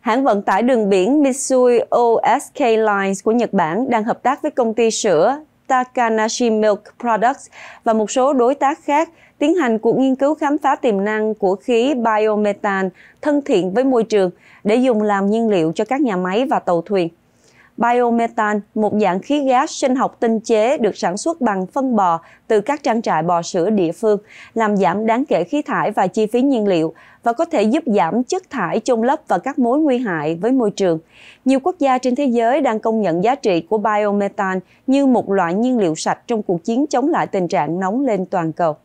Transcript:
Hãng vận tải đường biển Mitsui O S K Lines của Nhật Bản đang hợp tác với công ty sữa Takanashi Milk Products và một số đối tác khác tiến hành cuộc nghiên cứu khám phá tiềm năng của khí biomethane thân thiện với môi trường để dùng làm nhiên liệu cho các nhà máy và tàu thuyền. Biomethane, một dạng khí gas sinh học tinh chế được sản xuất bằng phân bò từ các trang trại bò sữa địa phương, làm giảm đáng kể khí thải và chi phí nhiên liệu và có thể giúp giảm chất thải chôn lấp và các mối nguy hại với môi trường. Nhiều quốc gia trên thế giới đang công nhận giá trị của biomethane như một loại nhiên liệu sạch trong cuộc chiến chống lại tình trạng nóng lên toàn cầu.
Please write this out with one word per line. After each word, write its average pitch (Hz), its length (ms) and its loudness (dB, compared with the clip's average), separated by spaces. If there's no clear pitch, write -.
Hãng 247 240 0
vận 208 180 2
tải 202 200 0
đường 233 260 2
biển 202 340 2
Mitsui 254 560 2
O 233 500 2
S - 140 -18
K - 60 -6
Lines 214 640 0
của 220 80 2
Nhật 233 200 0
Bản 190 380 0
đang 220 140 0
hợp 220 180 -4
tác 269 200 -2
với 311 80 -4
công 226 240 -2
ty 226 160 2
sữa 208 460 2
Takanashi 233 840 0
Milk 214 320 0
Products 233 460 0
và 233 80 2
một 214 180 0
số 262 220 2
đối 254 220 2
tác 277 300 -2
khác 302 260 0
tiến 294 160 2
hành 247 240 0
cuộc 220 200 0
nghiên 262 160 2
cứu 277 200 0
khám 294 240 -2
phá 294 180 0
tiềm 202 280 0
năng 214 300 -2
của 196 220 -2
khí 247 380 0
biomethane 208 920 0
thân 285 220 0
thiện 185 300 0
với 247 100 0
môi 247 200 2
trường 196 260 0
để 208 120 2
dùng 247 260 2
làm 202 280 0
nhiên 226 180 0
liệu 170 260 0
cho 214 100 -2
các 262 160 -4
nhà 233 160 0
máy 185 340 -2
và 214 80 0
tàu 175 240 -2
thuyền. 180 260 -2
Biomethane, 233 840 0
một 214 260 0
dạng 190 200 0
khí 285 240 -2
gas 262 260 2
sinh 254 260 -2
học 214 240 -2
tinh 226 200 0
chế 226 380 0
được 220 180 0
sản 185 200 -2
xuất 330 240 -4
bằng 196 260 -2
phân 262 300 -2
bò 175 240 2
từ 214 140 2
các 285 220 -4
trang 233 200 -2
trại 175 200 -2
bò 170 200 0
sữa 175 280 -2
địa 185 220 0
phương, 208 260 0
làm 226 220 0
giảm 196 300 0
đáng 233 180 0
kể 180 200 0
khí 294 180 -4
thải 190 280 -2
và 214 160 0
chi 214 200 -2
phí 240 160 0
nhiên 247 260 0
liệu 160 260 0
và 233 100 0
có 320 120 -2
thể 320 180 -2
giúp 240 240 0
giảm 196 360 0
chất 370 280 -4
thải 190 300 -4
chôn 226 220 0
lấp 285 260 0
và 196 100 0
các 262 200 -6
mối 247 200 2
nguy 285 200 0
hại 165 360 -4
với 196 180 -2
môi 247 180 0
trường. 170 280 0
Nhiều 262 160 2
quốc 359 180 -2
gia 262 200 2
trên 254 180 -2
thế 285 80 -2
giới 240 360 2
đang 226 200 0
công 226 200 0
nhận 180 240 0
giá 240 100 2
trị 180 260 0
của 208 180 -2
biomethane 202 840 -2
như 277 200 2
một 233 240 2
loại 180 240 0
nhiên 247 240 0
liệu 175 160 2
sạch 170 320 -4
trong 226 160 -4
cuộc 170 220 -4
chiến 247 220 0
chống 269 220 0
lại 202 180 0
tình 185 220 -2
trạng 165 320 -2
nóng 214 260 -2
lên 190 200 -2
toàn 160 260 -4
cầu. 156 320 -2